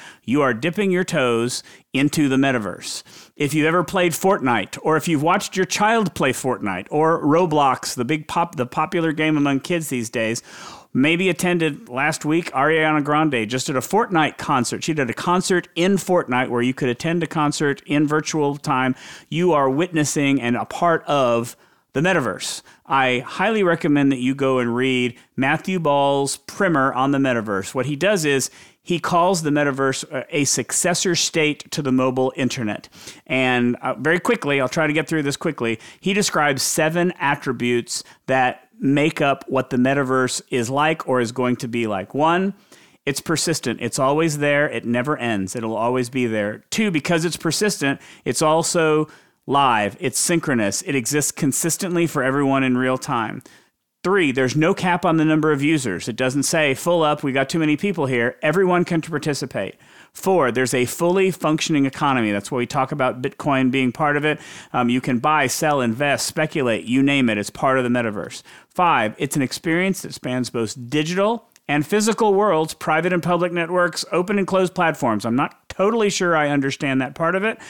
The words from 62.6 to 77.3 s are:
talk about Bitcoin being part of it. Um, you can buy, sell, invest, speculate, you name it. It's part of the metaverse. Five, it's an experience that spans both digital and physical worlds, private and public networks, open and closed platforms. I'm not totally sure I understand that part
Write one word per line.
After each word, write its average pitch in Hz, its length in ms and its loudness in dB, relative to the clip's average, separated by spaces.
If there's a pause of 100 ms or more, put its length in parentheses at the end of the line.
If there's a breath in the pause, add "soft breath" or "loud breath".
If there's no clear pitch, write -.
talk 131 240 -2
about 127 320 -2
Bitcoin 131 480 0
being 127 220 0
part 147 240 0
of 147 80 -2
it. 151 160 0 (320 loud breath)
Um, 123 160 0
you 127 120 2
can 123 200 -2
buy, 151 260 2
sell, 147 340 0
invest, 127 460 0
speculate, 127 580 -2
you 127 160 0
name 139 300 4
it. 104 80 0
It's 101 100 -4
part 131 300 0
of 127 60 2
the 123 60 0
metaverse. 107 520 -2 (260 loud breath)
Five, 135 500 2
it's 143 180 -4
an 143 60 2
experience 175 600 -2
that - 120 -12
spans 127 360 -6
both 117 260 -4 (140)
digital 180 580 -2 (200)
and 147 180 0
physical 214 480 2
worlds, 180 400 2
private 170 380 0
and 180 100 0
public 175 300 0
networks, 175 580 -2
open 180 260 0
and 196 120 0
closed 185 260 0
platforms. 147 500 0
I'm 117 120 0
not - 320 -4
totally 214 420 0
sure 175 260 0
I 147 120 2
understand 135 520 -2
that 131 140 -4
part 165 220 0